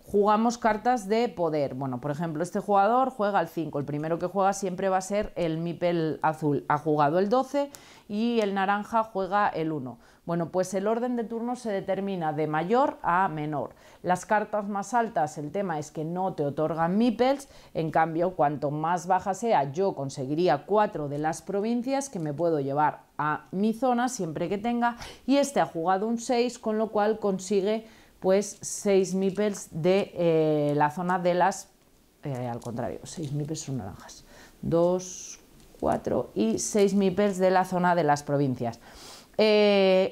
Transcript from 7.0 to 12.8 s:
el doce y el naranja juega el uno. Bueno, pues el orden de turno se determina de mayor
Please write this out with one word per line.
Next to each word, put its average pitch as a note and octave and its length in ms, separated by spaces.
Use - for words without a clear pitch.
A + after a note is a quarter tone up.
el G3+ 120
doce C4 400
y A3+ 300
el G3+ 120
naranja G3+ 520
juega G3 440
el D#3+ 240
uno. C3 280
Bueno, E3+ 240
pues F#3 240
el G3 120
orden A#3+ 300
de A#3 80
turno A#3 320
se A#3 160
determina F#3+ 640
de D3+ 120
mayor F3+ 540